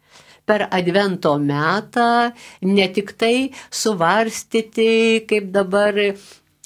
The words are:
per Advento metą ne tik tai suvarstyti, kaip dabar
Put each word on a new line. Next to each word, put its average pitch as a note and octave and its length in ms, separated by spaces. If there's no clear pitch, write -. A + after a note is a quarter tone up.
per G#3 260
Advento F3+ 680
metą G#3+ 920
ne G3 260
tik G3+ 300
tai B3 340
suvarstyti, A3 1600
kaip G3+ 240
dabar G3+ 420